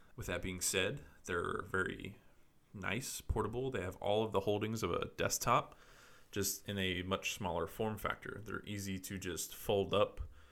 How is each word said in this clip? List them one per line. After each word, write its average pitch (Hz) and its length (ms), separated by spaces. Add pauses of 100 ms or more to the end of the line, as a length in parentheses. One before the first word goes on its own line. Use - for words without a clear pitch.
(160)
With 110 120
that 90 140
being 92 200
said, 98 380 (260)
they're 90 460
very 95 440 (580)
nice, 98 480
portable. 117 480
They 110 120
have 90 160
all 104 260
of 107 80
the 95 80
holdings 107 420
of 90 100
a - 260
desktop, - 580 (560)
just - 360
in 101 120
a 92 240
much 92 300
smaller 85 340
form 110 300
factor. - 480
They're 98 200
easy 98 320
to 95 220
just 90 340
fold 98 400
up, 104 280 (300)